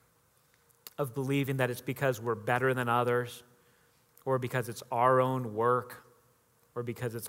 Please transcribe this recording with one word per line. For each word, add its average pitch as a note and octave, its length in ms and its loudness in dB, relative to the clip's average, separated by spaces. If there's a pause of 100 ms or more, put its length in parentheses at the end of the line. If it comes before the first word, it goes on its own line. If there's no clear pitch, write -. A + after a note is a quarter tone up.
(960)
of C#3 160 -4
believing C#3 440 0
that B2+ 120 2
it's A#2+ 120 -6
because C3 400 -2
we're A#2 140 -2
better B2 380 2
than B2 140 0
others, A#2+ 560 0 (800)
or C3 160 0
because B2 300 -4
it's A2+ 200 -12
our B2+ 300 6
own B2+ 340 0
work, A#2+ 520 0 (720)
or B2 80 -6
because A#2 300 -6
it's A2+ 160 -10